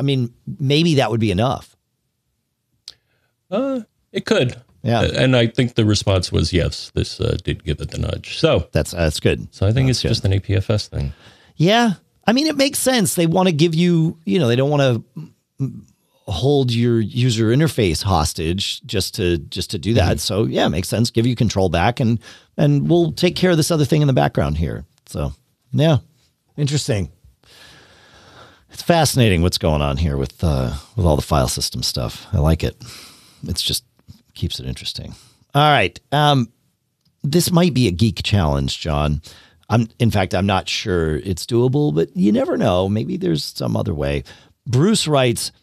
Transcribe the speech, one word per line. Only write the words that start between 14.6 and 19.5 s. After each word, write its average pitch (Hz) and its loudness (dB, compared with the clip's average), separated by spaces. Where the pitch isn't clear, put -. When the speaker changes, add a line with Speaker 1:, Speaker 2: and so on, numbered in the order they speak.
Speaker 1:
wanna 135 2
hold 131 2
your 117 2
user 113 0
interface 117 2
hostage 87 -2
just 104 -4
to, 87 0
just - -10